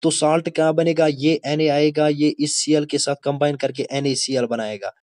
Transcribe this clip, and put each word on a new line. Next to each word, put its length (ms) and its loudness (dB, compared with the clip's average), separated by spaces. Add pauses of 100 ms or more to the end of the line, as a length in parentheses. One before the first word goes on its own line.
तो 80 2
साल्ट 380 0
क्या 220 2
बनेगा? 360 2
ये 400 0
Na 220 0
आएगा, 380 2
ये 320 2
इस 260 -2
Cl 260 2
के 60 -2
साथ 260 -4
कंबाइन 320 0
करके 360 -4
एन 140 -2
ए 100 0
सी 200 -4
एल 100 0
बनाएगा। 480 -6 (140)